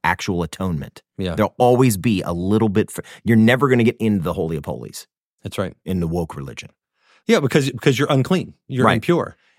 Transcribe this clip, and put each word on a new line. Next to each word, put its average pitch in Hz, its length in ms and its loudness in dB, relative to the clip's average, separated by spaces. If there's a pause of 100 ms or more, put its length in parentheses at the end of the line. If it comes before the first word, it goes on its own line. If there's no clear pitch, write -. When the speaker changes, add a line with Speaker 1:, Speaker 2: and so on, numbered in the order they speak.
Speaker 1:
actual 87 400 -2
atonement. 85 580 -8 (160)
Speaker 2:
Yeah. 90 160 -6
Speaker 1:
There'll 101 240 0
always 123 380 4
be 92 260 0
a - 100 -6
little 101 360 0
bit. 101 240 -2
Fr-, - 100 -12 (220)
you're 113 120 4
never 120 320 6
gonna 123 160 2
get 117 140 2
into 104 240 0
the 85 100 -2
Holy 82 240 -4
of 71 80 -8
Holies 60 420 -12 (360)
Speaker 2:
That's - 160 -10
right. 95 160 -6 (100)
Speaker 1:
in 92 160 -4
the 82 80 -2
woke 82 260 -4
religion. 67 360 -14 (560)
Speaker 2:
Yeah, 214 140 4
because, 139 300 2
because 123 280 0
you're 139 120 0
unclean. 143 440 0 (120)
You're 123 200 0
Speaker 1:
Right. - 80 4
Speaker 2:
impure. 135 420 -2 (220)